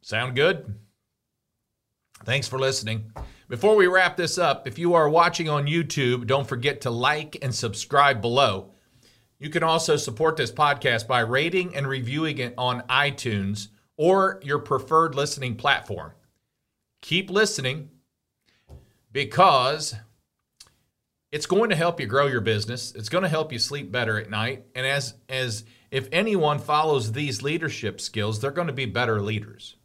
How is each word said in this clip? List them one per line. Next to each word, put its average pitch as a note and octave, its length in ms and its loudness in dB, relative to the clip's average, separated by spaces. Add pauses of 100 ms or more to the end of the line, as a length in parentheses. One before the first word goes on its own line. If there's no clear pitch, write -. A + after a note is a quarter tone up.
Sound B2 320 -4
good? D3 400 2 (1500)
Thanks C3+ 240 -2
for C3 100 -6
listening. A2+ 540 -2 (360)
Before G3+ 280 4
we F#3+ 100 8
wrap F3+ 300 4
this E3+ 220 -2
up, E3 280 2
if B2+ 120 -10
you F3 160 2
are D#3 140 6
watching E3+ 400 4
on D3 180 0
YouTube, C#3 600 0
don't C3+ 200 2
forget B2+ 340 -2
to B2+ 100 -4
like C#3+ 520 -2
and C3 120 -4
subscribe C3 680 0
below. A#2 520 0 (680)
You D3 120 -12
can E3 120 -2
also E3 340 2
support D#3 400 0
this C3 140 -2
podcast B2+ 560 2
by B2 140 2
rating E3 560 0
and C#3 100 -2
reviewing C3+ 520 -4
it B2 180 -6
on B2 260 -2
iTunes A#2+ 840 0 (280)
or F#3+ 460 4
your C#3+ 160 -2
preferred D#3 560 2
listening C3 420 -4
platform. F#2+ 560 -2 (920)
Keep F#3+ 280 -2
listening D#3+ 600 0 (1200)
because C#3+ 840 2 (1400)
it's - 160 -8
going G#3 240 2
to F3 60 2
help E3+ 240 0
you B2+ 60 -4
grow C3+ 200 4
your B2+ 140 0
business. G#2+ 540 -2
It's G#2+ 140 -10
gonna F3+ 200 0
help D#3 240 -2
you A#2+ 60 -8
sleep C#3 340 -4
better A2+ 260 0
at G#2 120 -8
night. A2+ 340 -4 (100)
And B2+ 120 -4
as, C#3 280 -2 (140)
as B2+ 360 -4 (260)
if C3 200 -4
anyone E3+ 480 2
follows D3 540 2
these B2+ 300 -4
leadership D3 580 -4
skills, G#2+ 400 -4
they're C3+ 100 -2
gonna E3+ 220 -4
be B2+ 140 -4
better A2+ 340 0
leaders. G#2+ 640 -8